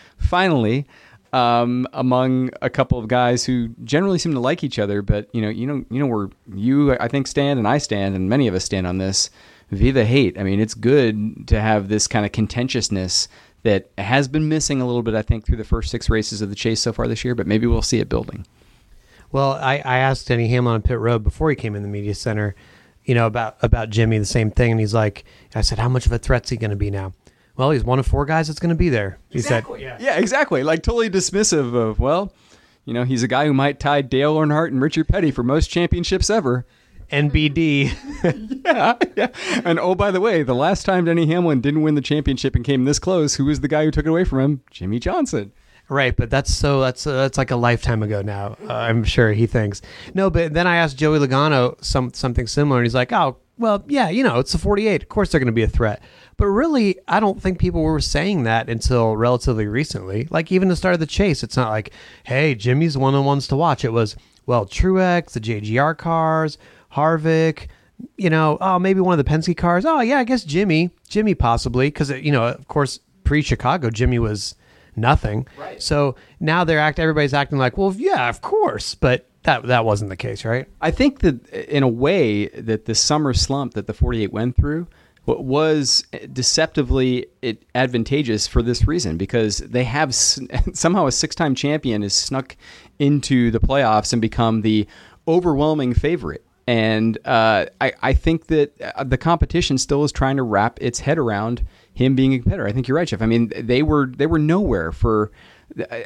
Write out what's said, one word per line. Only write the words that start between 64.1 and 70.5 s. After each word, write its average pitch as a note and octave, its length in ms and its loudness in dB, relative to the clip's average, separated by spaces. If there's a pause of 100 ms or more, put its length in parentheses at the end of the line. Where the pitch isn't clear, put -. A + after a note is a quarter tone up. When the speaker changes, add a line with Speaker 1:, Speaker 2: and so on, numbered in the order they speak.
Speaker 2:
well, A#2+ 180 2
Truex, F3+ 680 0
the A#2 80 -6
J A2 200 -4
G G#2+ 160 -2
R D3+ 180 2
cars, D#3+ 600 0 (380)
Harvick, D#3+ 720 2 (500)
you F#3 140 0
know, D#3 320 4
oh, F#3 160 2
maybe F#3+ 220 2
one F3+ 180 4
of C#3 40 4
the - 80 -2
Penske D#3+ 240 0
cars. F3 300 0
Oh, D#4 160 2
yeah, B3 180 2
I B3+ 60 0
guess A#3+ 200 -2
Jimmy. E3+ 460 2 (200)